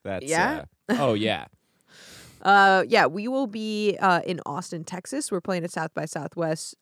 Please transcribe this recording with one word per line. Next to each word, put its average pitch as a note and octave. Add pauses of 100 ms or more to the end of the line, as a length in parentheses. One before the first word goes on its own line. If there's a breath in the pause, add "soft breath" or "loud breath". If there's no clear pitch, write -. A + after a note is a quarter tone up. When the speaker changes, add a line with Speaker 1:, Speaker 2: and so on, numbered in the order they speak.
Speaker 1:
That's, G2
Speaker 2:
Yeah? F#3 (260)
Speaker 1:
uh, A#3+
oh, B2+
yeah. G#2
Speaker 2:
<laughs> - (880 loud breath)
Uh, G3
yeah, G3+
we G3
will C4
be, G#3+
uh, F3+
in F3
Austin, D#3+
Texas. F#3
We're F3+
playing F3+
at F3
South D#3+
by D#3
Southwest, D#3+